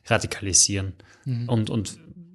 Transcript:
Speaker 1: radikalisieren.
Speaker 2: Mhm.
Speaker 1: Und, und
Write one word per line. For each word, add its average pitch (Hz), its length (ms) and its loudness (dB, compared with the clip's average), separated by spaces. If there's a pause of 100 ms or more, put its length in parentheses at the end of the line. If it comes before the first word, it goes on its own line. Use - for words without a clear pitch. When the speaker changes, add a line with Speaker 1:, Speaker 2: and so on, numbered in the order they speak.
Speaker 1:
radikalisieren. 98 880 0 (320)
Speaker 2:
Mhm. 120 240 -2
Speaker 1:
Und, 110 200 2
und 104 280 -2 (360)